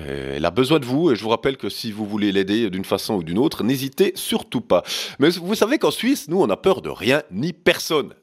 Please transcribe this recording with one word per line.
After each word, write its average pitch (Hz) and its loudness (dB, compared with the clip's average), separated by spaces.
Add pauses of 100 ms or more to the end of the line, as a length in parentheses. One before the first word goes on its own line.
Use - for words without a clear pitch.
et 69 -6
elle 76 0
a 85 2
besoin 131 2
de 131 -6
vous, 143 2
et 117 2
je 95 -4
vous 110 -4
rappelle 135 0
que 107 -8
si 110 -8
vous 104 -6
voulez 104 0
l'aider 98 2
d'une 95 -4
façon 101 -2
ou 92 0
d'une 82 -4
autre, 139 0
n'hésitez 131 0
surtout - -4
pas. - 4 (380)
Mais 143 6
vous 175 -2
savez 220 2
qu'en 156 2
Suisse, - -2
nous, 180 2
on 131 2
a 180 0
peur 175 0
de 80 -8
rien 117 0 (100)
ni 131 -4
personne. 151 0